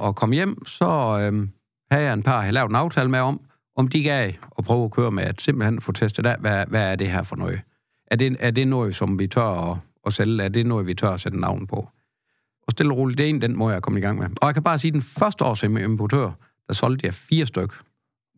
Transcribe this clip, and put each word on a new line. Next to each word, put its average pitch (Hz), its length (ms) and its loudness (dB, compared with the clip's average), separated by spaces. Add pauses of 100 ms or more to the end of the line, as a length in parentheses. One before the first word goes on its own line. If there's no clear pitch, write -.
at 101 80 0
komme 117 200 2
hjem, 190 300 -2
så, 139 560 0
øhm, 104 280 0 (420)
havde 139 120 4
jeg 131 100 0
en 104 100 -2
par, 120 200 2
jeg 101 100 0
lavet 120 160 2
en 113 60 0
aftale 143 340 2
med 127 100 2
om, 135 200 0 (360)
om 131 120 4
de 147 160 2
gav 135 280 0 (260)
at 98 60 -2
prøve 117 220 2
at 104 60 -2
køre - 200 2
med, 92 120 0
at - 180 -4
simpelthen 117 400 0
få - 100 -6
testet 107 340 0
af, 120 140 0
hvad, 101 280 0
hvad 107 240 0
er 95 40 0
det 95 140 0
her 92 140 0
for 95 120 -8
noget? 92 260 -4 (460)
Er 113 80 0
det, 127 240 2
er 120 120 2
det 131 160 2
noget, 120 280 0
som 95 240 0
vi 98 80 0
tør 92 440 0
at, 87 60 -4 (280)
at 104 80 0
sælge? 107 300 2
Er 98 60 0
det 113 160 2
noget, 107 220 0
vi 90 60 -2
tør 101 160 0
at 92 120 -2
sætte 95 180 -4
navn 95 280 -2
på? 104 220 -6 (760)
Og 113 40 -2
stille 147 220 2
og 123 40 -2
roligt, 127 200 0
det 147 80 2
er 151 40 2
en, 143 120 0
den 117 160 0
måde, 113 140 2
jeg 98 60 0
er 90 40 -6
kommet 104 200 0
i - 20 -2
gang 101 160 0
med. 92 80 -2 (140)
Og 143 60 4
jeg 147 60 2
kan 156 100 0
bare 160 160 2
sige, 160 120 0
den 147 100 0
første - 440 -2
år 113 100 0
som 107 220 0
importør, 104 540 0 (360)
der 107 60 -2
solgte 127 320 0
jeg - 80 -2
fire 160 320 0
styk. 101 280 -4 (640)